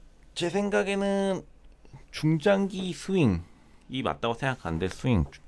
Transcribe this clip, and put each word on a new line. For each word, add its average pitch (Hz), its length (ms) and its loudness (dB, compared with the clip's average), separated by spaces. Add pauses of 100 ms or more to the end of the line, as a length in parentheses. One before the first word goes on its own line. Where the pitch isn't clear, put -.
(340)
제 175 160 -4
생각에는 196 920 0 (680)
중장기 185 800 0
스윙이 131 1120 -2
맞다고 113 300 -2
생각하는데, 92 560 -2
스윙, 104 360 0 (220)